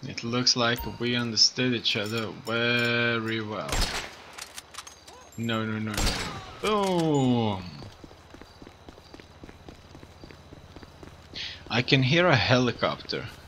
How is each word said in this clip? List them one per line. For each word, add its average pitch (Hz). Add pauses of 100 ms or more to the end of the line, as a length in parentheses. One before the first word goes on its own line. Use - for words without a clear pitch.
it -
looks 123
like 117 (200)
we 120
understood 120
each -
other 110 (180)
very 117
well. 104 (1700)
No, 113
no, 110
no, 107
no, 104
no. -
Boom! 147 (4000)
I 120
can 135
hear 165
a 160
helicopter 101 (220)